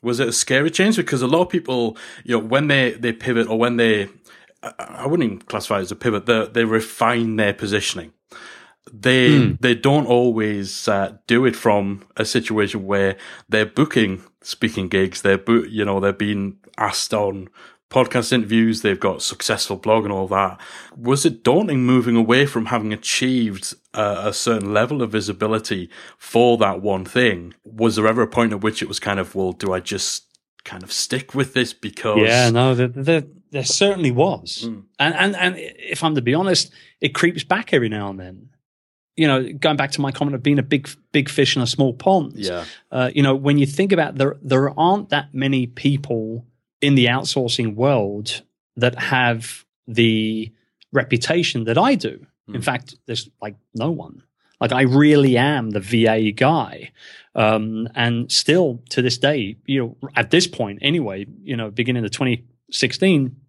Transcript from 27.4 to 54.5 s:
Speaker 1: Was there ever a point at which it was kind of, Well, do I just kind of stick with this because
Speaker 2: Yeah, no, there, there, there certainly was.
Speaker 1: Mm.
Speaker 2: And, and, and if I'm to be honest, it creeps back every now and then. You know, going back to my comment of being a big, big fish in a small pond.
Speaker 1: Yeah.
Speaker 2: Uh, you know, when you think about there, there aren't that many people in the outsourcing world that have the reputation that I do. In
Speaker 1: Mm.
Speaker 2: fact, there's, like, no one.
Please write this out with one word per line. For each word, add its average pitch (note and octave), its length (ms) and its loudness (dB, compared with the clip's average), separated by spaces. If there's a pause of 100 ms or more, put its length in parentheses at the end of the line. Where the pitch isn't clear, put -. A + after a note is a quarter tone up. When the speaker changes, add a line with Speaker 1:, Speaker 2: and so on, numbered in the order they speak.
Speaker 1:
Was A2 320 0
there G#2+ 100 2
ever A2+ 160 4
a A2 40 2
point A2+ 280 0
at G2 80 -6
which G#2+ 200 -2
it F#2+ 60 -6
was - 120 -8
kind G2 200 -2
of, F2 140 -6
Well, F#2+ 180 -2
do F#2+ 220 -4
I F#2 60 -2
just - 440 -8 (440)
kind F#2 160 -14
of - 80 -12
stick - 420 -6
with C#3 200 -2
this B2 180 0
because - 480 -4
Speaker 2:
Yeah, A#2 300 4
no, B2 240 4
there, B2 140 2
there, C#3 360 0 (260)
there C#3 140 -6
certainly F#3+ 460 2
was. A#2+ 580 0
Speaker 1:
Mm. G#2+ 140 -12 (160)
Speaker 2:
And, D#3+ 160 0
and, F#3+ 220 0
and F3+ 220 -2
if - 460 -10
I'm D#3 100 0
to C3 80 0
be B2 120 2
honest, F#3 360 0 (300)
it D3+ 140 -2
creeps E3 300 0
back G#3 280 -2
every A#2+ 160 2
now G2+ 220 -6
and F#2+ 100 -12
then. F#2 300 -18 (680)
You D#3+ 100 2
know, C3 260 0
going D3+ 240 0
back C#3 160 -2
to - 80 -6
my C3+ 120 -2
comment C#3+ 240 -2
of A2+ 80 -8
being D3 160 4
a - 20 -2
big, C#3+ 260 -2 (220)
big C#3+ 180 0
fish - 280 0
in C3 60 0
a A#2+ 40 -2
small C3 260 0
pond. F3 440 0
Speaker 1:
Yeah. F2+ 280 -6 (280)
Speaker 2:
Uh, B2+ 200 0
you D3 100 0
know, C3+ 120 2
when C#3+ 240 2
you C#3+ 80 4
think F#3+ 240 -2
about E3 260 0
there, C#3 260 0
there C3+ 360 2
aren't F#3+ 300 0
that C#3+ 260 -4
many C3+ 320 -2
people A#2+ 800 -4 (360)
in C#3+ 140 4
the B2+ 120 6
outsourcing A#2+ 680 -2
world G#2+ 680 -2 (340)
that B2 200 2
have A#2+ 680 -2 (240)
the A2 640 0 (400)
reputation C3+ 720 0
that A2+ 140 0
I A#3+ 180 4
do. F#2 280 -8 (220)
In A2 140 -10
Speaker 1:
Mm. A#2 40 -8
Speaker 2:
fact, B2 300 -4 (120)
there's, A2+ 220 -8 (140)
like, G#2 140 -12 (180)
no A#2 160 -2
one. - 320 -10 (380)